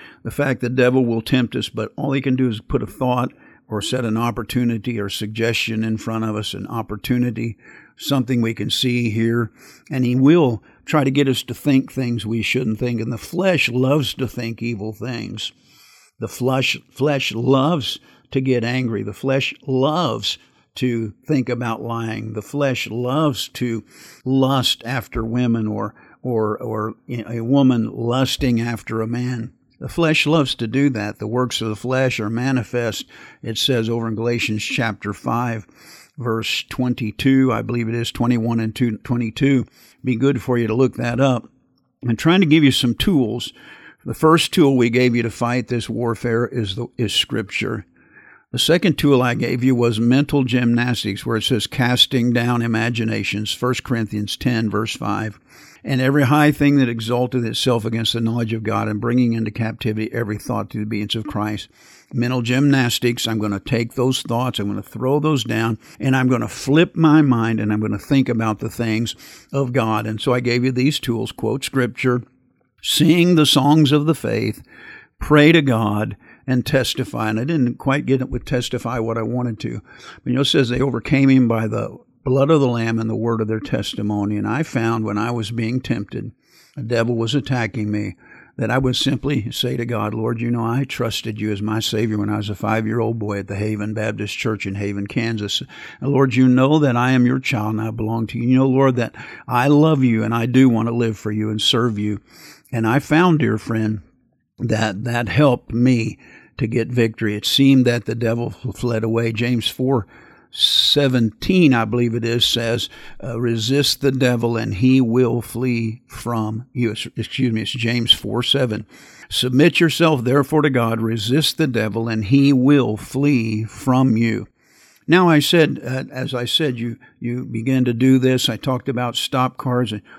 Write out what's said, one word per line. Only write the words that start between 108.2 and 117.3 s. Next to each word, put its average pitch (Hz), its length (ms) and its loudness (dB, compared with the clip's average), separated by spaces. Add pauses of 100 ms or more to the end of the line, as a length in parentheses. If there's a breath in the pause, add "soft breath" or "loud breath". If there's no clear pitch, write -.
fled 110 520 -4
away. 117 300 0
James 120 340 0
four 127 400 0 (460 loud breath)
seventeen, 139 1200 4
I 117 140 2
believe 120 280 0
it 113 120 -4
is, 117 180 2
says, 117 460 -2 (340 loud breath)
uh, 123 160 -6
"Resist 120 640 0
the 135 100 4
devil 120 460 0
and 110 160 -4
he 131 260 4
will 120 400 2
flee 117 640 -4
from 113 680 -6
you." 120 160 0
It's, 107 160 -8 (100)
excuse 120 360 -2